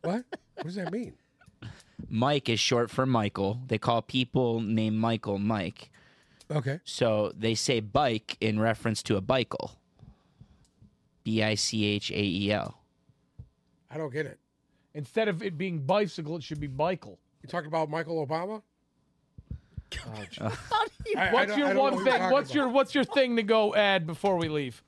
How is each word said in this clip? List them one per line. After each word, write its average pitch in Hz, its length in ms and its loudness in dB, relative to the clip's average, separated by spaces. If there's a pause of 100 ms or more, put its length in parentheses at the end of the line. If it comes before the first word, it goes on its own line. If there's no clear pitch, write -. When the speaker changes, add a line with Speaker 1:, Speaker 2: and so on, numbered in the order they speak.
Speaker 1:
What? 202 220 -2 (320)
What - 80 -10
does 175 120 -8
that 175 160 -6
mean? 233 220 -6 (920)
Speaker 2:
Mike 131 400 2
is 117 120 2
short 120 300 2
for 131 160 0
Michael. 107 600 2
They 113 120 0
call 117 240 0
people 123 580 0
named 110 380 0
Michael 110 400 0
Mike. 101 520 -4 (600)
Speaker 1:
Okay. 143 340 -2
Speaker 2:
So 107 520 0
they 110 180 0
say 117 260 0
bike 113 600 0
in 107 200 2
reference 113 440 0
to 107 120 2
a 101 40 2
bicycle. 123 520 -2 (1500)
B 110 180 2
I 107 120 2
C 107 320 0
H 104 240 0
A 104 120 -2
E 101 300 0
L. - 260 -4 (1120)
Speaker 1:
I 135 60 -12
don't 156 160 -6
get 147 140 -4
it. - 120 -14 (560)
Speaker 3:
Instead 214 340 0
of 180 140 -2
it 185 140 -4
being 175 220 -2
bicycle, 170 580 0
it 151 60 -8
should 151 180 -8
be 147 60 -6
bicycle. 139 520 -4 (240)
Speaker 1:
You - 60 -18
talking 165 200 -6
about 156 200 0
Michael 160 380 -4
Obama? 180 340 -4 (1500)
Speaker 3:
Oh, 107 180 -10 (160)
Speaker 2:
Uh, 107 100 -2 (200)
Speaker 4:
How 440 140 2
do - 60 -4 (160)
you 415 120 -2
Speaker 1:
I, 185 100 2
I - 40 2
Speaker 3:
What's 277 180 4
Speaker 1:
don't, 247 80 0
Speaker 3:
your 285 100 2
Speaker 1:
I 196 40 2
don't 254 40 2
know 269 60 4
Speaker 3:
one 269 120 4
Speaker 1:
what - 100 -2
you're - 80 -
Speaker 3:
thing? 240 80 4
Speaker 1:
talking 185 120 4
Speaker 3:
What's 277 180 2
Speaker 1:
about. - 40 -8
Speaker 3:
your, 269 140 4
what's 269 260 2
your 269 100 4
thing 254 320 2
to 226 60 2
go 214 320 4
add 196 320 4
before 180 300 0
we 165 120 0
leave? 143 400 -4